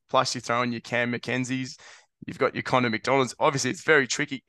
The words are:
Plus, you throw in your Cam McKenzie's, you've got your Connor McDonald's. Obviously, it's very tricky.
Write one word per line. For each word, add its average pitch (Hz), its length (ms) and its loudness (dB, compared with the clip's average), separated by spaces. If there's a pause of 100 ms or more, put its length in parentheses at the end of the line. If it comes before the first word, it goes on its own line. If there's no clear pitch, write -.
Plus, 127 260 2
you 123 60 -6
throw 120 220 0
in 120 100 -2
your 113 80 -6
Cam 120 320 -2
McKenzie's, 127 640 -4 (500)
you've - 100 -10
got - 160 0
your 117 100 -4
Connor 123 260 2
McDonald's. 123 500 2
Obviously, 139 320 2
it's - 140 -8
very 147 220 4
tricky. - 420 -4